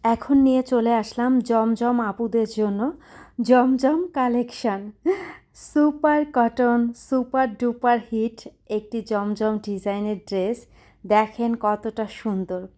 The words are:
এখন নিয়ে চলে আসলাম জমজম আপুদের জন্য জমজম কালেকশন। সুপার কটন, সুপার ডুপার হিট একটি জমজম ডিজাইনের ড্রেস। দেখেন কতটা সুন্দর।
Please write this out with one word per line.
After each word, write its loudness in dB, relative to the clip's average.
এখন 2
নিয়ে 4
চলে 2
আসলাম 0
জমজম 2
আপুদের -2
জন্য 0
জমজম 4
কালেকশন। -2
সুপার 2
কটন, 2
সুপার -2
ডুপার 0
হিট -2
একটি -6
জমজম -2
ডিজাইনের -4
ড্রেস। -4
দেখেন 2
কতটা -4
সুন্দর। -6